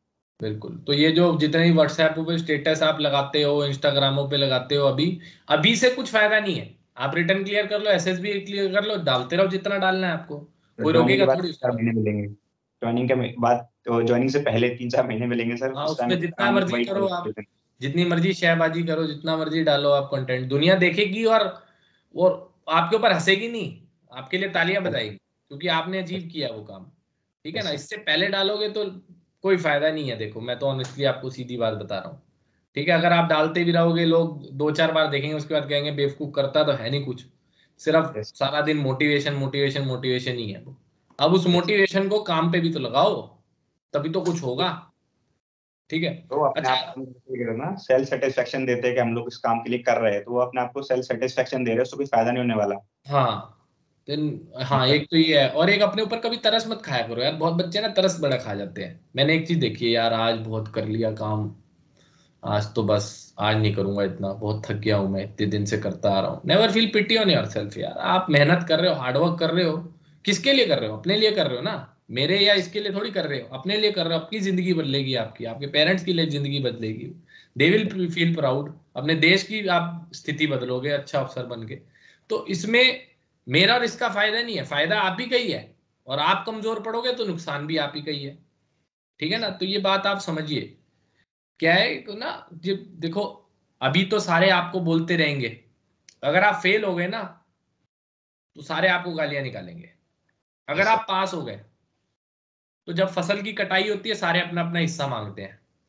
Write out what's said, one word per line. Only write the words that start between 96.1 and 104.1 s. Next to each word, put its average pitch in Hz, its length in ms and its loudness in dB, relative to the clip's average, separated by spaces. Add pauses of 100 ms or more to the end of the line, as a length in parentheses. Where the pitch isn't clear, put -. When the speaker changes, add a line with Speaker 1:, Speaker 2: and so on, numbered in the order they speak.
Speaker 1:
अगर 165 220 4
आप 208 100 4
fail 202 300 2
हो 185 100 0
गए 175 120 -2
ना, 196 380 -8 (1080)
तो 151 80 -20
सारे 165 260 0
आपको 180 240 0
गालियां 147 320 -4
निकालेंगे। 90 460 -12 (800)
अगर 156 120 -2
Speaker 2:
यस, 202 60 4
Speaker 1:
आप 220 220 2
pass 190 260 -2
हो 160 80 -6
गए, 107 180 -10 (1300)
तो 180 60 -8
जब 180 160 2
फसल 190 340 -2
की 214 100 -6
कटाई 196 360 0
होती 208 200 -4
है, 208 60 0